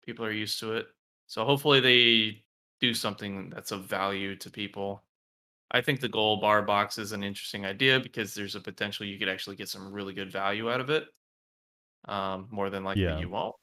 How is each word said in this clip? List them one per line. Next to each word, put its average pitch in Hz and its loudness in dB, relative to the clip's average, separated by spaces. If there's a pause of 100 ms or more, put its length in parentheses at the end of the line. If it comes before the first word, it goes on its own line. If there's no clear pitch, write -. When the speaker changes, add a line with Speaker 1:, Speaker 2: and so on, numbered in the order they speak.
Speaker 1:
People 113 -8
are 110 -2
used 107 -4
to 110 -4
it. 113 -4 (400)
So 110 -4
hopefully 143 6
they 120 6 (380)
do 120 2
something 98 -4
that's 98 -12
of 98 -6
value 98 -2
to 95 -14
people. 101 -8 (680)
I 123 4
think 131 0
the 123 -2
gold 107 2
bar 107 6
box 101 2
is 104 -6
an 101 -4
interesting 101 -8
idea 131 4
because 110 -6
there's 101 -6
a 98 -12
potential 104 -6
you 98 -8
could 101 -2
actually 95 -6
get 95 -10
some 98 -12
really 98 -6
good 95 -8
value 101 -2
out 123 0
of 127 -4
it. 156 0 (1000)
Um, 98 -4
more 101 -4
than 98 -4
likely 98 0
Speaker 2:
Yeah. 80 0
Speaker 1:
you 85 -6
won't. - -4